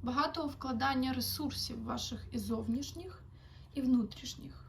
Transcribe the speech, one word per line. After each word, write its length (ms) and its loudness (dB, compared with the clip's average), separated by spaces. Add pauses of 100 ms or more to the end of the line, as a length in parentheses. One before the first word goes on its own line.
багато 440 2
вкладання 640 2
ресурсів 720 -2
ваших 480 -4
і 80 -2
зовнішніх, 840 -2 (500)
і 80 -2
внутрішніх. 880 2